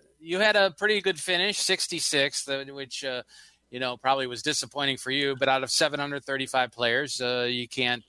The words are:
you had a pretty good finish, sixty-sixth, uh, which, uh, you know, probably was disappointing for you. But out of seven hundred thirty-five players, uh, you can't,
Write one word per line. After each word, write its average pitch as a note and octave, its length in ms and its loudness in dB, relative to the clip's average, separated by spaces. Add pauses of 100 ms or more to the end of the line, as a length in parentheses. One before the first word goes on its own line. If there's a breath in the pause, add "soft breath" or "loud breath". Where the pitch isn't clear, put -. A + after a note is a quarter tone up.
(240)
you E3+ 140 -2
had G#3+ 160 4
a G3 160 6
pretty G#3 300 2
good F3+ 180 0
finish, F3+ 400 0
sixty-sixth, D3+ 880 0
uh, C#3 180 -4
which, C#3 380 -10
uh, B2+ 200 -6 (460 soft breath)
you B2 100 -8
know, B2 160 -2
probably C3 320 2
was A#2+ 120 -10
disappointing C#3 560 -2
for C3 140 -8
you. C#3 240 0
But C3 140 2
out C3 160 4
of B2+ 80 -4
seven D3 260 2
hundred C#3+ 260 -4
thirty-five C3 460 0
players, A#2+ 500 0
uh, B2 300 0
you A#2+ 160 -4
can't, B2 420 -2